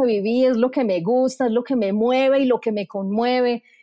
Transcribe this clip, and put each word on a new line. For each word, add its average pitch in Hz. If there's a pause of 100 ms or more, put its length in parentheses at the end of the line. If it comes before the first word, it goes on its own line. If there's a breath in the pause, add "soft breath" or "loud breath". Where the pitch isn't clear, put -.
viví, 226
es 254
lo 240
que 262
me 180
gusta, 254
es 220
lo 240
que 269
me 202
mueve 262
y 269
lo 240
que 226
me 208
conmueve. 233 (200 soft breath)